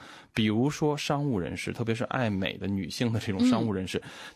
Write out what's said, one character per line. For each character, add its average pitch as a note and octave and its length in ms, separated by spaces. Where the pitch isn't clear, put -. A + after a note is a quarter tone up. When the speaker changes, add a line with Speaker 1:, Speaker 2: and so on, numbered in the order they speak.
Speaker 1:
比 A2 120
如 A2+ 240
说 D3 260
商 C#3+ 260
务 C3+ 160
人 F2 200
士， - 160
特 A#2+ 100
别 A2+ 100
是 A#2 120
爱 B2 240
美 F#2+ 280
的 F#2+ 80
女 F#2+ 240
性 A#2+ 220
的 A2 80
这 G#2 140
种 A2 160
商 A2+ 120
务 A2 120
人 F#2 120
士， F#2 120
Speaker 2:
嗯。 - 120